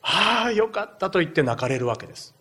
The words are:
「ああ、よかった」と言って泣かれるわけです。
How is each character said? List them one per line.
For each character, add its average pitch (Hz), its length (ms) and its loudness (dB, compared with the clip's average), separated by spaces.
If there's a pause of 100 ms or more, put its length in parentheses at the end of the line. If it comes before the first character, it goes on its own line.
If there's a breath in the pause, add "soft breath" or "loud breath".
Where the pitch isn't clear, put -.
「あ 226 460 2
あ、 240 60 0
よ 214 160 2
か 208 160 -4
っ - 120 -16
た」 190 140 -2
と 190 80 0
言 165 100 2
っ 165 40 -12
て 160 100 4
泣 117 160 2
か 127 100 -2
れ 131 100 0
る 123 80 -2
わ 113 100 0
け - 100 -14
で - 80 -18
す。 - 260 -18